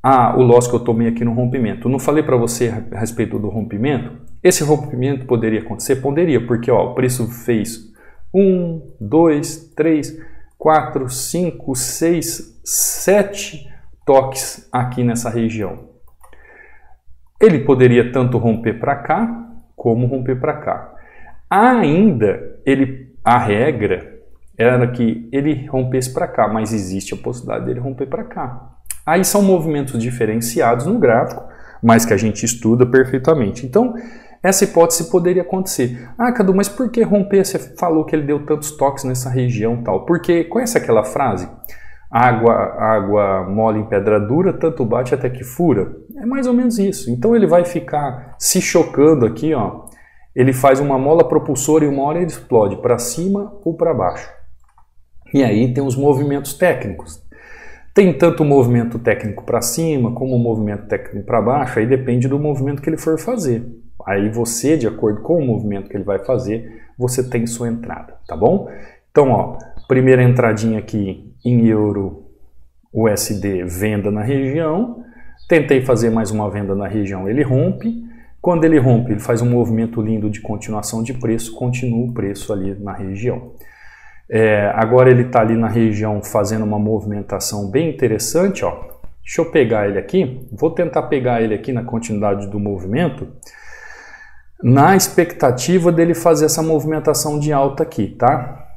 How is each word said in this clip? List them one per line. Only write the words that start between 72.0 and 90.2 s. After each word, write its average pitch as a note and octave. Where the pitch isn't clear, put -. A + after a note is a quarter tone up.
U A2
S G#2
D, F#2+
venda G2+
na G#2
região. D3+
Tentei C#3+
fazer A#2
mais A2
uma G#2
venda G2
na G2
região, F#2+
ele C3
rompe. F3+
Quando E3+
ele D#3+
rompe, B2
ele G2+
faz A#2
um A#2+
movimento A2+
lindo G#2+
de G2+
continuação G#2+
de B2+
preço, A2+
continua B2
o A#2+
preço G2+
ali G2
na G2
região. G2
É, G#2+
agora B2
ele A#2+
tá A#2+
ali A2+
na A2+
região G#2+
fazendo G#2+
uma G#2+
movimentação G#2
bem D#3
interessante, C#3+
ó. E2+
Deixa -
eu E3
pegar A2
ele G2
aqui, D3